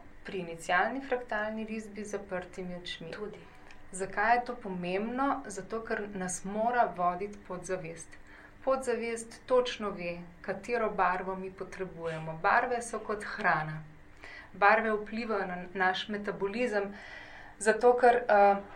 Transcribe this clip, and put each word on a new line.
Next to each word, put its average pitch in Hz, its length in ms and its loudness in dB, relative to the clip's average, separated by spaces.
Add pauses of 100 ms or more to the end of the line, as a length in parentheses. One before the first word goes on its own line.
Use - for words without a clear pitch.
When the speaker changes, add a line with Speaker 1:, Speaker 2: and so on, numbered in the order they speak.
(200)
Speaker 1:
pri - 180 -8
inicialni 180 600 0
fraktalni 220 640 -4
risbi 214 400 -8
z 196 60 -10
zaprtimi 185 640 -8
očmi. 175 360 -10
Speaker 2:
Tudi. 202 280 -10 (500)
Speaker 1:
Zakaj 196 460 2
je 240 100 4
to 240 100 -6
pomembno? 220 880 -2
Zato, 208 360 -8
ker 220 300 -4
nas 185 340 -6
mora 226 420 2
voditi 180 520 -2
podzavest. 170 680 -8 (500)
Podzavest 233 840 -2
točno 247 480 2
ve, 175 260 -6 (220)
katero 214 520 -2
barvo 185 460 0
mi 190 140 -8
potrebujemo. 165 840 -8
Barve 233 460 4
so 233 180 -6
kot 208 260 -4
hrana. 156 520 0 (760)
Barve 214 420 6
vplivajo 214 540 -2
na 180 100 -6 (140)
naš 185 380 0
metabolizem, 202 800 -2 (680)
zato 220 380 8
ker, 247 240 8
eh, 202 380 8 (200)